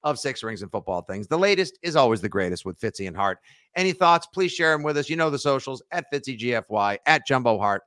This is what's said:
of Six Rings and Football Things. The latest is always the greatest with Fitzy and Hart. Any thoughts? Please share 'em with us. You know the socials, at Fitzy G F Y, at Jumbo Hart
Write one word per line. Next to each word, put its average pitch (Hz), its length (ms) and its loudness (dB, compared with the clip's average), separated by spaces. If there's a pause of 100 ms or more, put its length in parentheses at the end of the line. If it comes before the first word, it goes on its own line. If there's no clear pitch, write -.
of 147 160 -2
Six 131 240 -6
Rings 110 200 -8
and 95 80 -14
Football 92 320 -4
Things. 98 240 -10
The 160 100 -2
latest 190 440 2
is 170 140 -4
always 117 240 6
the 101 100 -4
greatest 90 360 -2
with 92 140 -8
Fitzy 98 280 -6
and 85 80 -10
Hart. 95 240 -2 (360)
Any 185 180 0
thoughts? 170 340 4
Please 185 240 -2
share 160 220 2
'em 151 100 -2
with 151 140 0
us. 143 120 -4
You 160 60 -2
know 160 140 2
the 143 100 -4
socials, 135 420 -2 (100)
at 170 200 -6
Fitzy 135 260 -6
G 120 160 -2
F 113 160 -2
Y, 101 360 0
at 151 200 4
Jumbo 123 320 2
Hart 101 300 0